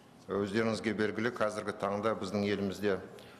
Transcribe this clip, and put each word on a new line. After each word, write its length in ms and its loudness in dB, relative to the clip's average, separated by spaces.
өздеріңізге 720 2
белгілі, 320 2
қазіргі 480 -2
таңда 400 0
біздің 320 0
елімізде, 460 0